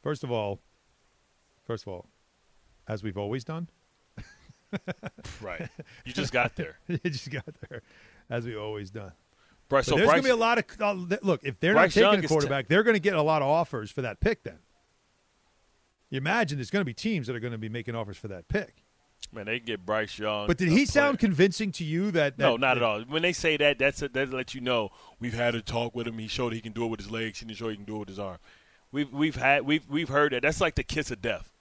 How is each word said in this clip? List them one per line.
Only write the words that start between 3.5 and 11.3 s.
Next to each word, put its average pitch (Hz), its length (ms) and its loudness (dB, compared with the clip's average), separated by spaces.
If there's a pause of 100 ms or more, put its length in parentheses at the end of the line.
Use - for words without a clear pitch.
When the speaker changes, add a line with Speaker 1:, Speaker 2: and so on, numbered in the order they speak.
Speaker 1:
<laughs> - 560 -14 (640)
Speaker 2:
Right. 101 280 -8 (360)
You 127 80 -12
just - 200 -2
got 123 240 0
there. - 260 -8
Speaker 1:
<laughs> - 60 -14
You 175 160 -2
just - 260 -4
got 139 180 -8 (220)
there, 120 100 -12 (480)
as 120 160 -2
we 117 100 -8
always 107 360 -8
done. 98 220 -12 (560)
Speaker 2:
Bryce, 135 180 4
Speaker 1:
But - 40 0
Speaker 2:
so 147 60 6
Speaker 1:
there's 190 100 6
Speaker 2:
Bryce, - 120 8
Speaker 1:
gonna 269 100 2
be - 20 4
a 240 60 4
lot 226 220 4
of, 214 60 0 (160)
uh, 202 280 -2
th-, 190 160 -2
look, 175 180 2